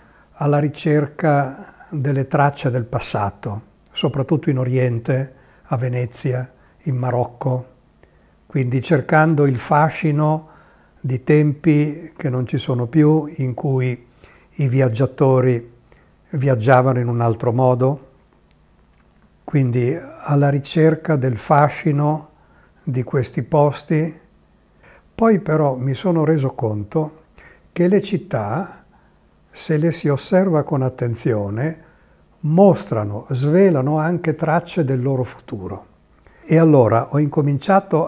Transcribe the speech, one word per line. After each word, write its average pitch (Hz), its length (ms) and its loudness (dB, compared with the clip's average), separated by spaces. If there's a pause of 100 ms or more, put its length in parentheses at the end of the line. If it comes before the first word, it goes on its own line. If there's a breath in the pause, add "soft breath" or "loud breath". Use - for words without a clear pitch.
(340 soft breath)
alla 147 260 0
ricerca 147 1120 -2 (160)
delle 135 380 -2
tracce 143 420 0
del 120 140 -2
passato, 107 880 -6 (220)
soprattutto 139 560 -2
in 131 80 0
Oriente, 127 760 -2 (320 soft breath)
a 139 100 -4
Venezia, 123 760 -4 (340 soft breath)
in 131 100 -2
Marocco, 123 680 -2 (800 soft breath)
quindi 127 380 -2
cercando 156 640 2
il 131 100 0
fascino 151 920 0 (520 soft breath)
di 127 220 -4
tempi 151 920 0
che 151 120 -6
non 127 160 -2
ci 131 140 -4
sono 120 300 -4
più, 151 480 2
in 127 180 -4
cui 127 500 -4 (460 soft breath)
i 139 180 -2
viaggiatori 127 1040 2 (580 soft breath)
viaggiavano 127 680 2
in 120 80 -2
un 120 140 -2
altro 117 320 0
modo, 127 580 0 (1300)
quindi 127 520 -2 (280)
alla 143 240 2
ricerca 156 680 0
del 127 220 -2
fascino 147 920 0 (520 soft breath)
di 127 220 -4
questi 127 400 -4
posti. 151 800 -2 (920 soft breath)
Poi 226 240 2
però 151 380 0
mi 127 180 -4
sono 165 300 0
reso 143 300 0
conto 113 680 -4 (480 soft breath)
che 175 160 0
le 190 160 2
città, 127 840 -6 (680 soft breath)
se - 240 -4
le 156 160 0
si - 160 -4
osserva 160 560 2
con 143 180 -2
attenzione, 120 1000 -4 (600 soft breath)
mostrano, 143 840 2
svelano 147 680 2
anche 165 380 -2
tracce 170 500 -2
del 131 160 -2
loro 127 240 -2
futuro. 98 640 -12 (580 soft breath)
E 160 140 2
allora 127 540 6
ho 143 60 0
incominciato 151 880 0